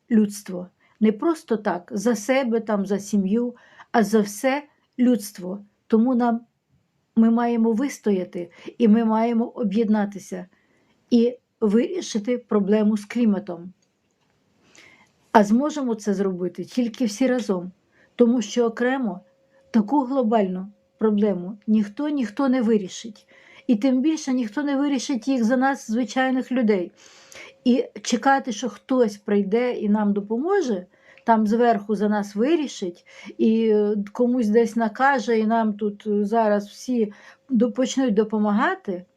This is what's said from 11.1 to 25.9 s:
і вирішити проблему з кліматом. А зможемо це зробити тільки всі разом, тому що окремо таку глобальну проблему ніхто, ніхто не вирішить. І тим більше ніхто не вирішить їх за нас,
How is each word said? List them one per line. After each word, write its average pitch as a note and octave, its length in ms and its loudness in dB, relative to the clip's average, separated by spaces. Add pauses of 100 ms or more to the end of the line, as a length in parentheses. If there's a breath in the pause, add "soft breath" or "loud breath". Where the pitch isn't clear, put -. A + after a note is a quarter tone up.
і A#3+ 280 2 (240)
вирішити A#3+ 760 0
проблему G#3+ 600 2
з G3+ 80 -16
кліматом. F#3 680 -2 (1600 soft breath)
А G#3+ 120 8
зможемо B3+ 520 0
це G#3+ 180 -4
зробити F#3 520 -4
тільки A#3+ 400 -4
всі A#3 220 0
разом, G3 440 -2 (440 soft breath)
тому A#3+ 260 2
що A#3 240 -2
окремо A#3 540 -4 (520 soft breath)
таку A#3+ 320 2
глобальну A3 680 -2 (260)
проблему G#3 600 0 (100)
ніхто, A3 420 0
ніхто C4+ 400 -2
не B3+ 120 0
вирішить. G#3+ 680 -4 (400 loud breath)
І B3+ 80 4
тим B3+ 260 2
більше D4+ 320 -2
ніхто B3+ 300 -4
не C#4+ 120 -2
вирішить C#4 520 -2
їх C4+ 160 0
за B3 140 2
нас, C4 340 -2